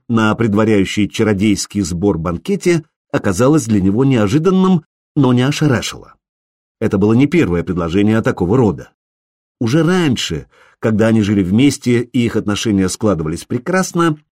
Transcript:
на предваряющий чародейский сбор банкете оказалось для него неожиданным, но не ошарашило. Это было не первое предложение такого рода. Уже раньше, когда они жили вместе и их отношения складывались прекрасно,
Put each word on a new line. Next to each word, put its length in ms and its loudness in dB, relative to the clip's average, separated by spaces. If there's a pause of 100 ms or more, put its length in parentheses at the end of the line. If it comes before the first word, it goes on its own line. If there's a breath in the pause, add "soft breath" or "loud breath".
на 260 2
предваряющий 720 0
чародейский 760 -2
сбор 340 -2
банкете 680 -2 (280)
оказалось 540 0
для 160 2
него 240 0
неожиданным, 800 2 (300)
но 200 2
не 80 2
ошарашило. 720 -2 (680)
Это 160 0
было 160 2
не 140 4
первое 360 0
предложение 600 0
такого 340 -2
рода. 360 0 (680)
Уже 240 0
раньше, 600 -2 (320 soft breath)
когда 300 0
они 120 2
жили 220 2
вместе 580 0
и 240 -2
их 120 -4
отношения 520 0
складывались 560 -4
прекрасно, 760 -2 (180)